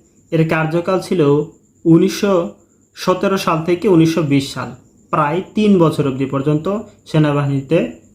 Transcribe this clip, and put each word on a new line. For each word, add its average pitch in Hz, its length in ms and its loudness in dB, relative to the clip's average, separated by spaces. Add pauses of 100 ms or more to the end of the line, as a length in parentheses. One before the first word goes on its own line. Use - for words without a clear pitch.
(320)
এর 160 180 2
কার্যকাল 170 480 -2 (100)
ছিল 185 140 0 (640)
উনিশশো 185 480 2 (640)
সতেরো 190 400 -2
সাল 175 280 -2
থেকে 175 220 -2
উনিশশো 160 360 4
বিশ 139 280 0
সাল, 120 180 -10 (440)
প্রায় 156 260 -2 (140)
তিন 214 260 2
বছর 156 280 2
অবধি 131 260 -4
পর্যন্ত 151 320 -2 (400)
সেনাবাহিনীতে 143 720 0 (380)